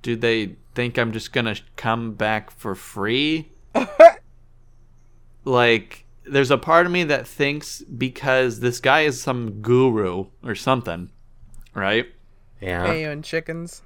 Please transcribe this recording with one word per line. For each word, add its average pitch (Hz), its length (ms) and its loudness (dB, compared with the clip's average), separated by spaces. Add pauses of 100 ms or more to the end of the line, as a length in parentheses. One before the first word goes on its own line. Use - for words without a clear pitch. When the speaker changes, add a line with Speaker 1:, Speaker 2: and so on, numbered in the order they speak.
Speaker 1:
"Do 117 140 -4
they 113 400 -2 (180)
think 120 240 -4
I'm 117 140 -2
just 110 200 -10
gonna 113 220 -2
sh-, - 80 -14 (140)
come 113 380 -4
back 107 360 -4
for - 240 -10
free?" 139 760 -4 (240)
Speaker 2:
<laughs> 247 100 0 (1600)
Speaker 1:
Like, 120 600 2 (200)
there's 139 260 2
a 143 80 4
part 165 280 4
of 175 60 -2
me 180 120 0
that 147 220 -2
thinks 143 560 -6
because 127 800 -2
this 120 200 -2
guy 143 220 4
is 139 180 -2
some 117 420 -6
guru 110 640 2 (180)
or 117 100 -6
something, 90 560 -4 (640)
right? 104 320 0 (540)
Speaker 3:
Yeah. 90 260 -4
Speaker 2:
Pay 160 160 -2
you 151 80 -6
in 147 120 -12
chickens. 165 640 -10